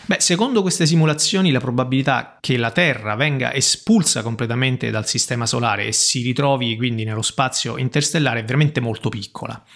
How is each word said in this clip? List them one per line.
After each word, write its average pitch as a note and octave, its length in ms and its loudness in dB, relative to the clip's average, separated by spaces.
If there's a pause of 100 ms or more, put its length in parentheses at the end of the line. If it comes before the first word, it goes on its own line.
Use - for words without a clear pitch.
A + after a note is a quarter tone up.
Beh, G3 140 0
secondo A3 420 2
queste F3+ 240 2
simulazioni D#3+ 680 4
la B2+ 100 2
probabilità B2+ 800 -2
che C3 160 0
la A#2 140 0
Terra A2 440 0
venga B2+ 380 0
espulsa C#3 680 2
completamente A#2+ 680 -2
dal A2 180 -2
sistema A#2+ 380 -2
solare A2+ 400 0
e A2 80 -4
si - 280 0
ritrovi B2+ 540 0
quindi A2+ 300 -2
nello A2 160 -4
spazio - 560 -2
interstellare C3 640 0
è - 20 -4
veramente C#3 380 2
molto A2+ 260 -2
piccola. A2 560 -8 (120)